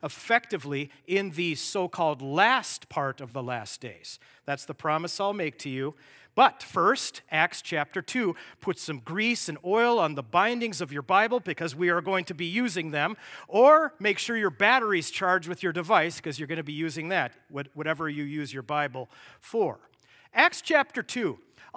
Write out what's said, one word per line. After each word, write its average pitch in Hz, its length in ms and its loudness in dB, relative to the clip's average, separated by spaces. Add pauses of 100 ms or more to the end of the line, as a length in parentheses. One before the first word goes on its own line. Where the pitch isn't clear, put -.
effectively 143 880 -2 (160)
in 190 240 0
the 160 240 -2
so-called 170 640 -2
last 196 640 2
part 139 320 -4
of 123 140 -14
the 135 80 -6
last 120 400 -8
days. - 380 -14 (260)
That's 139 200 -6
the 151 100 -10
promise 160 440 -2
I'll 202 140 0
make 170 260 -6
to 147 100 -10
you. 135 260 -6 (400)
But - 260 4
first, - 600 0 (100)
Acts 160 300 0
chapter 156 400 -4
two 214 340 -2 (240)
puts - 220 -6
some 147 180 -8
grease 208 480 -2
and 151 160 -6
oil 226 360 2
on 156 160 2
the 139 60 -6
bindings 202 600 0
of 139 100 -8
your 143 100 -6
Bible 214 380 2
because 160 380 -6
we 175 100 0
are 175 140 2
going 185 240 0
to 180 80 -8
be 165 120 -8
using 175 460 -2
them. 151 240 0 (320)
Or 285 520 8
make 196 200 0
sure 240 160 -2
your 208 140 2
battery's 208 600 4
charged 180 380 2
with 175 160 -8
your 175 80 0
device 165 480 2
'cause 143 180 -8
you're 147 120 -8
gonna 160 120 -6
be 147 120 -8
using 160 340 -6
that, 170 300 -2 (100)
what-, 139 260 -10
whatever 156 360 -4
you 147 160 -6
use 143 260 -8
your 131 120 -10
Bible 131 460 -4 (300)
for. 175 400 -2 (540)
Acts 311 280 4
chapter 277 400 0
two. 196 380 -4 (380)